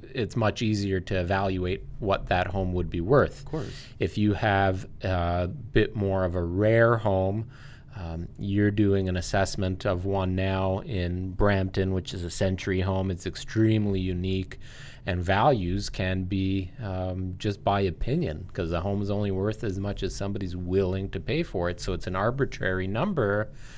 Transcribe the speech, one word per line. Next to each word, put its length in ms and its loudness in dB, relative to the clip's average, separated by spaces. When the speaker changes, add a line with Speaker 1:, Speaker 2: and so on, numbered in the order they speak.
Speaker 1:
it's 320 -6
much 280 0
easier 360 0
to 220 -4
evaluate 640 0
what 260 0
that 220 2
home 240 -2
would 180 0
be 100 -2
worth. 380 4
Speaker 2:
Of 60 -14
course. 420 -8
Speaker 1:
If 180 0
you 140 4
have 560 2
a 440 0
bit 480 0
more 300 2
of 100 0
a 80 0
rare 540 4
home, 520 0
um, 340 -8
you're 340 4
doing 360 4
an 80 0
assessment 720 0
of 180 0
one 300 0
now 460 2
in 500 -2
Brampton, 640 2
which 180 -2
is 120 -6
a 60 -6
century 500 0
home. 300 0
It's 160 -6
extremely 720 2
unique, 580 -2
and 160 0
values 680 2
can 340 -2
be, 480 0
um, 560 -4
just 240 -2
by 200 4
opinion, 720 0
'cause 200 -2
a 80 0
home 220 0
is 80 -2
only 200 0
worth 340 -2
as 140 -2
much 240 -4
as 120 -4
somebody's 420 -4
willing 540 0
to 100 -6
pay 220 -2
for 280 -2
it. 100 -4
So 120 -2
it's 140 -4
an 100 -4
arbitrary 720 0
number 640 0